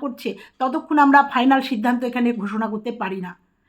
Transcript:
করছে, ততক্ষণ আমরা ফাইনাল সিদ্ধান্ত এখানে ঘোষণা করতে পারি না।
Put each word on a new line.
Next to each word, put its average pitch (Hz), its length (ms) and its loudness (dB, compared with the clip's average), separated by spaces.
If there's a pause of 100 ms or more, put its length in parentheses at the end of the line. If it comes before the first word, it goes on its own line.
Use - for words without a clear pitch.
করছে, 254 360 -8 (220)
ততক্ষণ 294 400 -2
আমরা 277 240 6
ফাইনাল 269 380 2
সিদ্ধান্ত 247 440 -2
এখানে 240 280 0
ঘোষণা 214 340 -4
করতে 220 260 -6
পারি 190 280 -6
না। 180 180 -12 (300)